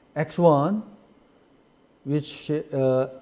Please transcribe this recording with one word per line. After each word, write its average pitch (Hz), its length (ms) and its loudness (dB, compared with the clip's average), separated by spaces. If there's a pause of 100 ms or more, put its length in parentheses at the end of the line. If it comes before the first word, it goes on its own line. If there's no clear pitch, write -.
(160)
X 156 220 -6
one, 170 460 4 (1200)
which, - 480 -6
uh, 131 560 0 (140)